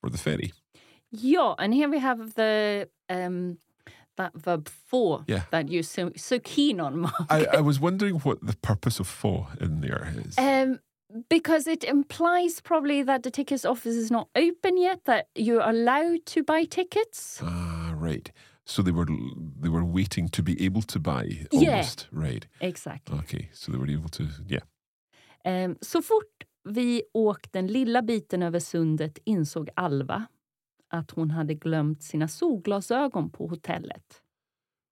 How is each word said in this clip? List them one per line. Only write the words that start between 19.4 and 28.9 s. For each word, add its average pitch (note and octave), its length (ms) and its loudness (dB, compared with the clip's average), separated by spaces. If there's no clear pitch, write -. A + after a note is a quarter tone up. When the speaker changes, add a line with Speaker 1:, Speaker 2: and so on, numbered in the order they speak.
Speaker 1:
they E2 80 0
were E2 140 2
waiting F2 460 0
to - 140 -2
be F2 220 0
able F#2+ 160 0
to - 180 -4
buy, D2 520 -4
Speaker 2:
Yeah. D4 200 6
Speaker 1:
almost, E3+ 400 -2
right? C#3 360 -4
Speaker 2:
Exactly. - 600 -8
Speaker 1:
Okay, - 340 -8
so - 180 -10
they C#2+ 80 -2
were C#2 140 -2
able D#2+ 160 -4
to, - 140 -8
yeah. - 160 -4
Speaker 2:
Ehm, F#3 380 -2
så - 200 -2
fort G#4+ 420 0
vi A#3+ 400 0
åkt G#3+ 400 0
den F#3+ 140 0
lilla A#3 340 2
biten G#3+ 420 0
över E3+ 160 0
sundet D#3 680 0